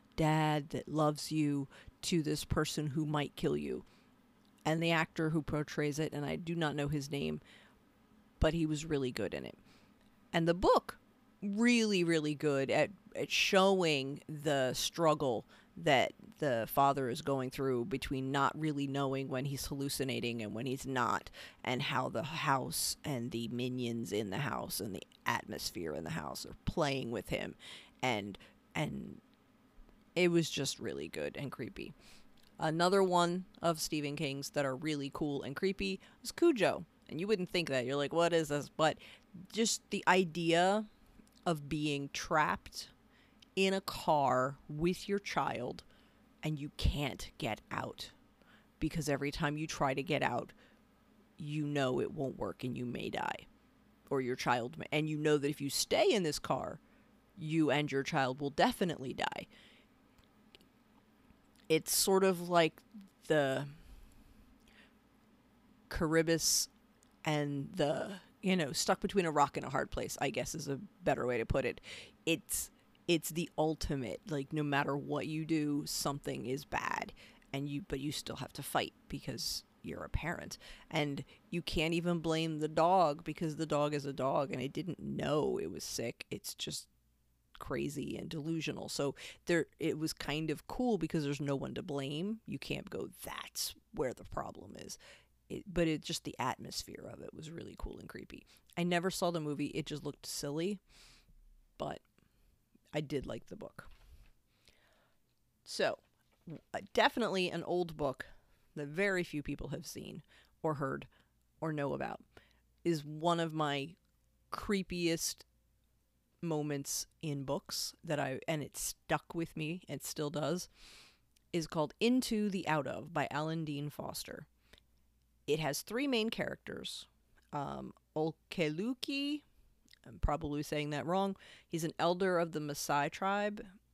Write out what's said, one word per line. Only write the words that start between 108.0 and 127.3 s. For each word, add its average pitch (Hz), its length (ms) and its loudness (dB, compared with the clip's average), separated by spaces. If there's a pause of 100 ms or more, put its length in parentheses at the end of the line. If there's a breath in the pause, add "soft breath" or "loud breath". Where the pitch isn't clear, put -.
that 147 140 -6
very 185 340 0
few 151 200 -6
people - 260 -8
have 139 180 -8
seen - 360 -12 (400 soft breath)
or 156 120 0
heard 139 320 -4 (540 soft breath)
or 160 120 -2
know 143 220 0
about 135 260 -6 (640 soft breath)
is 160 200 2
one 156 340 0
of 165 140 0
my 151 380 0 (600)
creepiest 175 840 0 (1040)
moments 147 640 -4 (160)
in 143 220 -4
books - 580 -4
that 156 160 -2
I, 135 300 -4
and 151 140 -2
it - 140 -12
stuck - 580 -4
with 165 220 -4
me, 160 320 -4
and 139 140 -8
still 147 280 -4
does, 147 380 0 (840 loud breath)
is 165 140 0
called 151 340 -2
Into 233 480 4
the 190 200 -2
Out - 180 2
Of 110 260 -6
by 151 180 0
Alan 160 340 -2
Dean 147 260 -4
Foster. - 560 -10 (1000 soft breath)
It 156 140 0
has 147 220 -2
three 247 240 -2
main 233 240 2
characters. - 760 -6 (460)